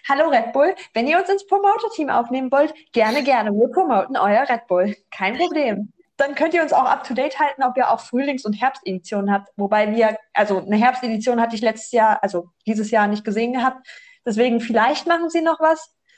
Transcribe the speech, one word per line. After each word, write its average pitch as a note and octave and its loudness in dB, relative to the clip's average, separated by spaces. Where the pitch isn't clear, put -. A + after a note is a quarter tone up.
Hallo D4 2
Red A#3 0
Bull, D4+ 2
wenn A#3 0
ihr E4 2
uns F#4+ -2
ins G4 -2
Promoter-Team G4+ 0
aufnehmen B3 -2
wollt, D4+ 2
gerne, A#3 0
gerne. A#3 2
Wir G#3+ 2
promoten C4 0
euer A3 2
Red A#3 -4
Bull. F#3 0
Kein G3 -6
Problem. C#4 -2
Dann C#4 0
könnt D#4+ 0
ihr E4 2
uns D4+ -4
auch C4 4
up-to-date C4 -2
halten, C#4 -2
ob B3 -2
ihr - 2
auch A3+ 0
Frühlings- C4+ -4
und G#3 -2
Herbsteditionen G3+ -4
habt. G3+ -2
Wobei G#3 0
wir, A3 2
also G#3 0
eine G3 -2
Herbstedition A#3 0
hatte A#3 0
ich G#3 -8
letztes A3 -4
Jahr, A3 2
also F3+ -4
dieses G#3+ -2
Jahr G#3+ 2
nicht G#3 -2
gesehen A3+ -2
gehabt. B3+ -4
Deswegen A#3 2
vielleicht A#3 0
machen E4+ 0
sie E4 0
noch D#4+ 0
was, D#4+ 0